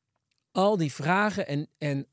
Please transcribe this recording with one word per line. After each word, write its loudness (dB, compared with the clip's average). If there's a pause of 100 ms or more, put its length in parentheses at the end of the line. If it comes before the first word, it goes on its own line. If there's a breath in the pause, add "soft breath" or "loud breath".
(520)
al 4
die 0
vragen 0
en, -4 (100)
en -4